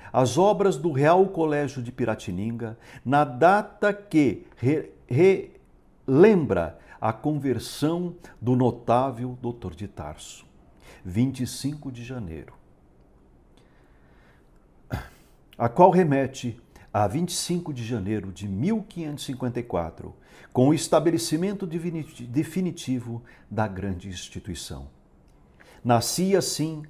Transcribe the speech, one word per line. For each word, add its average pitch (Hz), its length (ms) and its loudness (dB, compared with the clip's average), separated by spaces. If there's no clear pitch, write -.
as 123 260 2
obras 190 400 4
do 156 140 -2
Real 156 360 6
Colégio 147 540 -2
de 117 100 -10
Piratininga 110 840 -4
na 143 220 4
data 196 680 2
que 147 520 0
re-, 143 360 -2
relembra 135 720 4
a 110 120 0
conversão 151 1040 -2
do 123 160 0
notável 123 840 0
doutor 120 340 -8
de 104 100 -10
Tarso, - 600 -14
vinte 127 400 -2
e 113 40 -4
cinco 143 440 -8
de 117 140 -14
janeiro, 101 480 -12
a 117 100 0
qual 175 220 6
remete 135 680 2
a 104 140 4
vinte 160 240 -2
e - 40 -6
cinco 175 380 -4
de 120 100 -10
janeiro 104 480 -4
de 92 160 -10
mil 160 340 -2
quinhentos 156 440 -10
e - 20 -8
cinquenta 123 320 -6
e 120 40 -6
quatro, 82 520 -8
com 131 160 6
o 156 40 6
estabelecimento 165 920 0
divini-, 160 360 -6
definitivo 127 920 -4
da 107 180 -2
grande 95 400 -6
instituição. 78 800 -12
Nascia 170 540 4
assim 151 520 -2